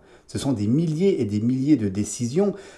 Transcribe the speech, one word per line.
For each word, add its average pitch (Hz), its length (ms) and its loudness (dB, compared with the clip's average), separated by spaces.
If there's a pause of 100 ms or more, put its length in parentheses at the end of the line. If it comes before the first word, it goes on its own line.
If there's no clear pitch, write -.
(280)
ce - 100 -8
sont 127 160 -2
des 104 140 0
milliers 160 540 2
et 117 40 0
des 104 160 -2
milliers 131 360 2
de 104 120 -2
décisions, 120 640 -2 (240)